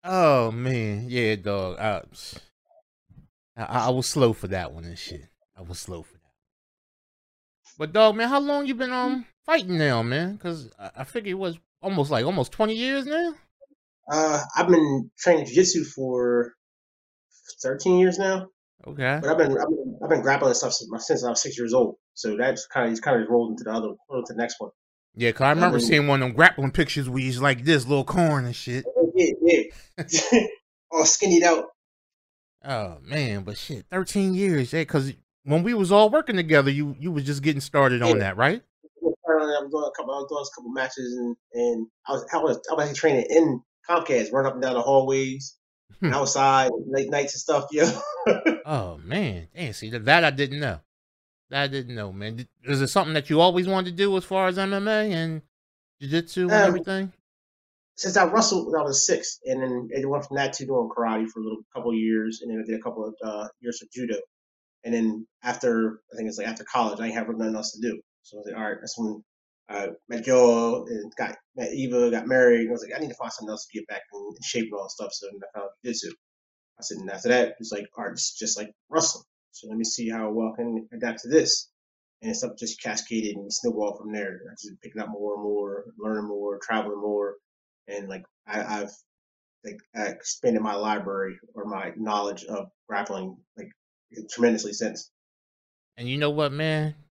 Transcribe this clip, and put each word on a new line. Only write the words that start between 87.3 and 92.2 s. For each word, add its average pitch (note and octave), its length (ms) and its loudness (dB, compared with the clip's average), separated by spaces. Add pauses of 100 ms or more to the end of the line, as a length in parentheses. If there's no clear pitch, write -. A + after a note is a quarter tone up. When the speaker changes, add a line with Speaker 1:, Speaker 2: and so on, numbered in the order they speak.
Speaker 2:
And, G2+ 200 -12
like, F#2+ 160 -12 (240)
I, G#2+ 340 -6
I've, G3+ 100 -10 (720)
like, G#2 120 -14 (180)
I G#2+ 80 -6
expanded - 580 -4
my G#2+ 140 -2
library G2 640 -4 (160)
or G#2 100 -12
my G2 320 -10
knowledge G#2 480 -4